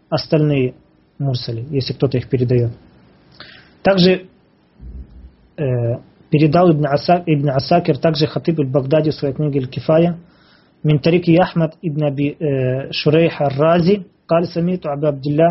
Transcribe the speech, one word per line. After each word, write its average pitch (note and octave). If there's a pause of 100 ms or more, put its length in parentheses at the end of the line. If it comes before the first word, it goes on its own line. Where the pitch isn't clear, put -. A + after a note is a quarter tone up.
остальные D3 (440)
мурсали, B2
если C#3
кто-то B2+
их A#2+
передает. A#2+ (1080)
Также F#3 (1300)
э, A#2+ (320)
передал D#3
Ибн D3
Аса-, F3
Ибн D3
Асакир, D3
также D#3
Хатиб D#3
аль-Багдади C#3+
в C3+
своей C#3
книге C#3+
«Аль-Кифая», D#3+ (640)
мин D3+
тарики E3
Ахмад E3
ибн D3+
Аби, C#3+
э, C3+
Шурейх D#3+
ар-Рази, D#3+ (200)
قال E3+
سمعت F3
أبا D3
عبد C#3
الله D3+